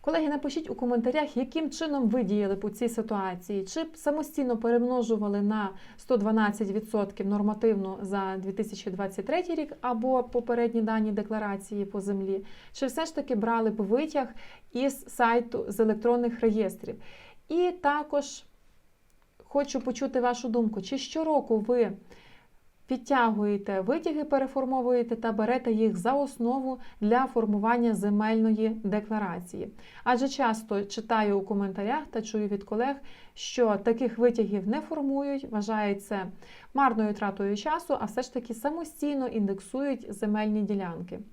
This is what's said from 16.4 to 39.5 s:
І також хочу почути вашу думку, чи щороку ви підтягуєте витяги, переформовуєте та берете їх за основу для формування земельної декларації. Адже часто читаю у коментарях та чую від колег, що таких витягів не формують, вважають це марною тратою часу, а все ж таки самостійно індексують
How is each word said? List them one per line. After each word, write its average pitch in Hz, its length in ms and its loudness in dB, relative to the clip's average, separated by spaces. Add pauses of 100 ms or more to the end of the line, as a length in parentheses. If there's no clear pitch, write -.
І 349 220 2
також 294 720 0 (1000)
хочу 277 380 0
почути 262 400 0
вашу 240 280 0
думку, 220 320 0
чи 269 160 -4
щороку 302 600 0
ви 220 340 2 (960)
підтягуєте 208 920 2
витяги, 302 420 0
переформовуєте 262 920 2
та 226 160 -2
берете 233 400 2
їх 214 260 4
за 220 160 2
основу 262 680 0 (220)
для 240 260 4
формування 226 680 2
земельної 214 760 4
декларації. 208 1000 -4 (320)
Адже 254 260 4
часто 220 540 0
читаю 214 560 2
у - 20 -2
коментарях 202 680 -2
та 226 100 -4
чую 214 260 -2
від 196 160 -2
колег, 247 320 0 (380)
що 220 440 2
таких 226 400 2
витягів 214 500 2
не 269 140 0
формують, 277 680 -4
вважають 208 540 0
це 190 200 -4 (480)
марною 220 400 4
тратою 202 440 -2
часу, 311 420 0
а - 60 -4
все 214 160 -4
ж - 120 -8
таки 240 200 -6
самостійно 294 760 -2
індексують 220 840 -2